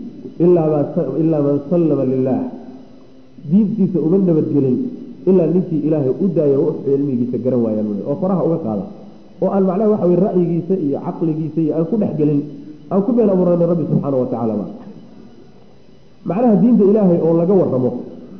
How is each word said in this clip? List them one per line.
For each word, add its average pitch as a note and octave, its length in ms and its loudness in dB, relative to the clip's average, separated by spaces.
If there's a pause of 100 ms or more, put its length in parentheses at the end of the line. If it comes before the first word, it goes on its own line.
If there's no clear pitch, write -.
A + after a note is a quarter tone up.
(360)
إلا E3+ 260 4
ما D#3 220 0
س-، C#3 340 -4
إلا D#3+ 220 0
من C#3+ 240 0
سلم D#3+ 380 0
لله." B2+ 380 0 (1000)
Diintiisa F3+ 580 0
uma D#3+ 200 2
nabadgelin C#3+ 580 2 (460)
ilaa F#3 240 4
ninkii D#3+ 360 0
Ilaahay C#3+ 280 0
u D#3 180 -2
daaya D3 300 2
wax D3+ 220 0
cilmigiisa C3+ 580 -2
garan B2 220 0
waayaan G#2+ 260 0
wey, G2+ 160 -4
oo C#3+ 140 -4
faraha F#3 280 0
uga D#3+ 140 0
qaada, G#2+ 260 -4 (560)
oo C#3+ 100 0
aan G3 140 2
macnaha F#3 260 0
waxa G#3 160 0
weeye F3 160 4
ra'yigiisa F3+ 540 0
iyo C#3+ 220 -2
caqligiisa D#3+ 640 -4
iyo D3+ 140 0
aan E3 120 0
ku A3+ 100 -4
dhex G3+ 180 0
gelin, D3+ 260 0 (440)
aan G3 180 0
ku G3+ 100 -2
been A3+ 180 4
abuuranin F3 360 2
Rabbi E3+ 180 0
subxaanahu C#3 380 0
wa B2 80 -4
tacaala A2+ 240 -4
ma. G2 120 -4 (1500)
Macnaha G#3+ 360 2
diinta G#3 280 4
Ilaahay F#3+ 340 4
oo E3 160 2
laga E3+ 200 2
warramo, B2+ 360 2 (500)